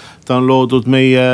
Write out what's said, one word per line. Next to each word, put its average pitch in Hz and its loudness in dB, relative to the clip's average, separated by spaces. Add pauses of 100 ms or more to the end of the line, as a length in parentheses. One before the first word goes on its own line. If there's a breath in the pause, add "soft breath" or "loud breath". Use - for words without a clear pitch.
(260 loud breath)
Ta 127 -2
on 127 0
loodud 127 0
meie 131 0 (100)